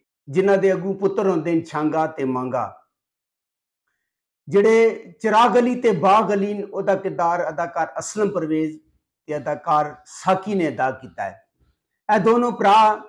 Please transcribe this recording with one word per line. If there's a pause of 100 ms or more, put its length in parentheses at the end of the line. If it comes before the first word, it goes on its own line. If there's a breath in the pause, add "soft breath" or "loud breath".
(300)
ਜਿਨ੍ਹਾਂ
ਦੇ
ਅੱਗੋਂ
ਪੁੱਤਰ
ਹੁੰਦੇ
ਨੇ
ਛਾਂਗਾ
ਤੇ
ਮਾਂਗਾ। (1700)
ਜਿਹੜੇ (320)
ਚਿਰਾਗ
ਅਲੀ
ਤੇ
ਬਾਗ
ਅਲੀ
ਨੇ,
ਉਹਦਾ
ਕਿਰਦਾਰ
ਅਦਾਕਾਰ
ਅਸਲਮ
ਪਰਵੇਜ਼ (460)
ਤੇ
ਅਦਾਕਾਰ (100)
ਸਾਕੀ
ਨੇ
ਅਦਾ
ਕੀਤਾ
ਹੈ। (720)
ਇਹ
ਦੋਨੋਂ
ਭਰਾ